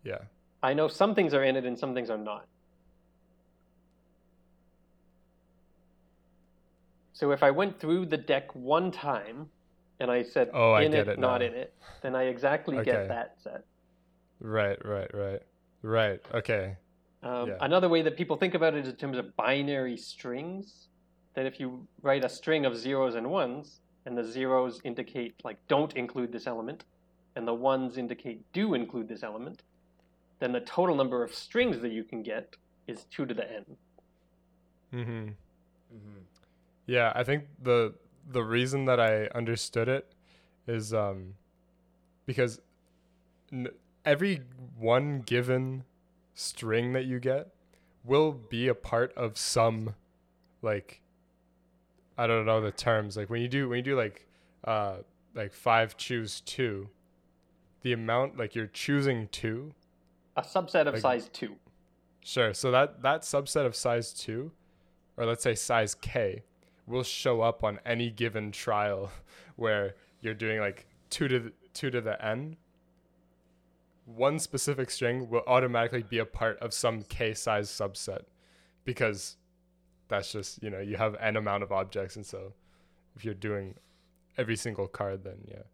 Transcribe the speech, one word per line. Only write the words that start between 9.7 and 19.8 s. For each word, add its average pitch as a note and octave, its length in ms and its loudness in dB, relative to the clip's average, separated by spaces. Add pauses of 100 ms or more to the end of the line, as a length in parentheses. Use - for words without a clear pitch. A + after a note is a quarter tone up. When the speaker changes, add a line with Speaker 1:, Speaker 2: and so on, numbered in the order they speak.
Speaker 2:
and B2 100 0
I B2 120 4
said, A#2+ 300 2
Speaker 1:
Oh, A#2 200 6
I G#2+ 100 8
Speaker 2:
"In D3+ 100 6
Speaker 1:
get D3 160 4
Speaker 2:
it, G#2 40 0
Speaker 1:
it G2 60 -2
Speaker 2:
not B2+ 220 2
Speaker 1:
now. A#2+ 60 2
Speaker 2:
in A2+ 80 -4
it," B2+ 200 -10 (280)
then C3 140 -4
I B2+ 80 2
exactly C#3 600 0
get A#2+ 120 4
Speaker 1:
Okay. G2 120 0
Speaker 2:
that - 320 -6
set. - 240 -14 (760)
Speaker 1:
Right, G#2+ 440 0
right, G2+ 300 -4
right. G2 280 -4 (400)
Right, A2 380 2 (140)
okay. G2 420 0 (460)
Speaker 2:
Um, B2 280 -4
Speaker 1:
Yeah. F#2+ 100 -6
Speaker 2:
another F3 280 4
way E3 140 6
that D#3 140 0
people D#3+ 200 -2
think F3+ 180 0
about D#3+ 200 4
it D3 120 -2
is - 60 -6
in A#2+ 40 -12
terms C3+ 220 -6
of G2 180 -8
binary C3 600 0